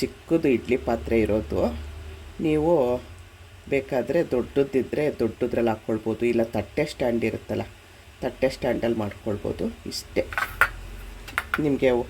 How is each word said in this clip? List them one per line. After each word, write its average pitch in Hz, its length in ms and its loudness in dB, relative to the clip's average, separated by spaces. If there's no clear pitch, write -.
ಚಿಕ್ಕದು 160 540 0
ಇಡ್ಲಿ 120 220 2
ಪಾತ್ರೆ 117 380 2
ಇರೋದು, 101 360 2
ನೀವು 151 260 4
ಬೇಕಾದರೆ 135 440 2
ದೊಡ್ಡದಿದ್ದರೆ 139 720 2
ದೊಡ್ಡದ್ರಲ್ಲಿ 117 520 2
ಹಾಕ್ಕೊಳ್ಬೋದು, 110 480 -2
ಇಲ್ಲ 113 100 4
ತಟ್ಟೆ 147 260 -2
ಸ್ಟ್ಯಾಂಡ್ 120 360 0
ಇರುತ್ತಲ್ಲ 104 340 -4
ತಟ್ಟೆ 131 320 0
ಸ್ಟ್ಯಾಂಡಲ್ಲಿ 117 460 0
ಮಾಡ್ಕೊಳ್ಬೋದು. 104 640 -4
ಇಷ್ಟೇ. - 320 -2
ನಿಮಗೆ 135 260 4